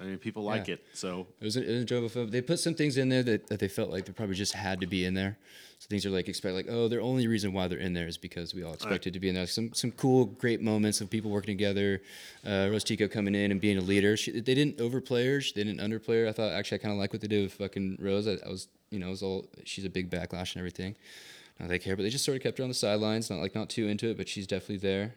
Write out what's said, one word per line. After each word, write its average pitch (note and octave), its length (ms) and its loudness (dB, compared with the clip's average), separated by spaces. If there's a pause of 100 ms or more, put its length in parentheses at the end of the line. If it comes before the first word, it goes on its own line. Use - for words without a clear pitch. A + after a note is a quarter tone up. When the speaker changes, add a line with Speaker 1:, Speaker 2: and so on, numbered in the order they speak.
Speaker 1:
I - 20 -8
mean, F#2+ 100 -6
people G#2+ 260 -6
like G#2 260 0
Speaker 2:
Yeah. F2 60 -4
Speaker 1:
it, - 180 -12
so. F2+ 340 -6 (140)
Speaker 2:
It - 20 -8
was A2 140 -2
an, B2+ 60 0
it - 40 -6
was A2+ 80 0
an B2 60 0
enjoyable A#2+ 280 0
film. A#2+ 200 -4
They B2 120 0
put E3+ 180 0
some E3+ 140 0
things D3 220 2
in C3 140 4
there B2+ 140 4
that, A2+ 240 2
that G#2 120 -2
they G2+ 80 2
felt G2 220 -2
like F#2 160 -4
they G2 80 -10
probably G2 220 -2
just F#2+ 180 -2
had F#2+ 260 -2
to F#2 80 -2
be F2+ 160 2
in F#2 100 2
there. G2 240 0 (420)
So - 100 -20
things G2+ 160 0
are, G2 60 0
like, F#2 180 0
expect, F#2 260 -4
like, F#2 140 -4
oh, A#2 180 2
the A2+ 140 0
only B2+ 260 2
reason G#2 240 2
why F#2 160 2
they're F2 120 -2
in F2+ 120 0
there E2+ 160 0
is E2+ 100 -6
because F2 380 -8
we F#2 80 -8
all E2 60 -8
Speaker 1:
Right. D#2+ 60 -8
Speaker 2:
expected F#2 380 -4
to F#2+ 60 -8
be F#2+ 80 0
in F#2 80 2
there. F#2 120 0
Some, A2+ 260 -2
some A#2+ 180 0
cool, C3 320 6
great A2+ 380 0
moments G#2+ 400 4
of G2 80 -8
people A2 200 -2
working G2+ 280 0
together. G2+ 440 2 (460)
Uh, G2 240 4
Rose G#2+ 140 2
Tico G#2 240 2
coming G2+ 260 2
in G2+ 160 4
and G2 80 2
being G2+ 180 4
a F#2+ 40 2
leader. G2 340 6
She, - 160 -2
they A#2+ 240 2
didn't D3 240 2
overplay B2 480 0
her. C#3 140 2
She, C3+ 120 -4
they G#2 120 0
didn't G#2 160 -2
underplay A2+ 420 2
her. A2 60 2
I - 20 0
thought, G#2+ 220 0
actually, G2+ 260 -2
I - 40 -16
kinda G#2+ 120 0
like G2+ 160 -2
what A2 100 -6
they G#2+ 60 -4
did G#2 160 4
with F#2+ 120 -4
fucking F#2+ 440 -4
Rose. G2+ 300 2
I, F#2 160 0
I - 40 -10
was, F#2 200 -10 (220)
you G#2+ 80 -6
know, F2+ 80 -6
it - 20 -4
was F#2+ 140 -6
all, F#2+ 260 -4 (160)
she's - 180 -8
a F#2+ 60 -4
big F#2 200 -4
backlash F2+ 460 -4
and F2+ 60 -8
everything. F#2 340 -6 (640)
Not F2 80 -8
that F2+ 80 0
I - 40 4
care, F#2 180 -2
but G2+ 60 0
they G#2 60 2
just C3+ 140 -2
sort C#3 140 0
of C3 60 -6
kept - 160 -2
her C3 40 -2
on B2+ 60 -2
the B2 60 -4
sidelines, G#2+ 540 2
not, F#2+ 100 -4
like, F#2+ 140 -2
not G#2+ 160 -4
too A2 180 0
into G#2 220 0
it, G#2+ 60 -2
but F#2+ 140 -6
she's G2 180 -6
definitely G2 300 -4
there. G2 400 0